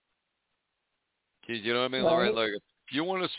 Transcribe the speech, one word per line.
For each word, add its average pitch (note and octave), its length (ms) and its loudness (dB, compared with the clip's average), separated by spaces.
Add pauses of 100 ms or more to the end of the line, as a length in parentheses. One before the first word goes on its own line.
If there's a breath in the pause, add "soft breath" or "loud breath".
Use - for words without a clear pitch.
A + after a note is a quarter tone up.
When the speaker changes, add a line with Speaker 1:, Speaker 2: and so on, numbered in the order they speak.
(1500)
Speaker 1:
You, A#2 80 -4
you A2+ 180 -2
know B2 80 2
what B2+ 40 2
I B2+ 120 -2
mean, C3 60 0
Lorraine? A#2+ 320 4
Speaker 2:
Right. A2 160 0
Speaker 1:
Like, - 40 -
if - 400 -12
you D3 80 0
wanna F#3 360 -2